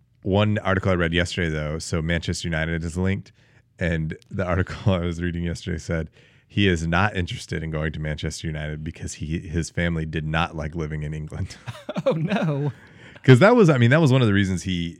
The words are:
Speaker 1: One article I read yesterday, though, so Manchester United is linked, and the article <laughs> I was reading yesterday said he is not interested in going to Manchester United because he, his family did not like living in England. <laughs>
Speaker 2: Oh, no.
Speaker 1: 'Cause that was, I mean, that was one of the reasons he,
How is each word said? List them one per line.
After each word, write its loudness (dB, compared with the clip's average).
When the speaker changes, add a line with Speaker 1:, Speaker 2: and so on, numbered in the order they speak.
Speaker 1:
One 2
article 0
I 2
read 0
yesterday, 0
though, -4
so -4
Manchester -4
United -4
is -8
linked, -2
and -4
the -4
article 0
<laughs> 2
I 0
was -4
reading -4
yesterday -6
said -6
he 2
is 2
not 0
interested -6
in -8
going -4
to -12
Manchester -8
United -8
because -10
he, -6
his -6
family -2
did -6
not -2
like -8
living -6
in -8
England. -10
<laughs> -12
Speaker 2:
Oh, 2
no. -2
Speaker 1:
'Cause 12
that 8
was, 8
I 4
mean, 6
that 6
was 6
one 6
of 6
the 4
reasons 2
he, -4